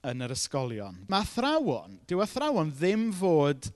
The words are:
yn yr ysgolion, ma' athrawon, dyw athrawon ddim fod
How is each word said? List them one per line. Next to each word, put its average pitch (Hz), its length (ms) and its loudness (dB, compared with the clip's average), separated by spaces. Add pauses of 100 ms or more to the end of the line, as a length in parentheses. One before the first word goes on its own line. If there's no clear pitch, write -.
yn 127 160 -4
yr 123 140 -4
ysgolion, 107 640 -4 (100)
ma' 196 140 2
athrawon, 202 720 0 (100)
dyw 180 160 0
athrawon 226 480 0
ddim 190 380 2 (100)
fod 147 580 4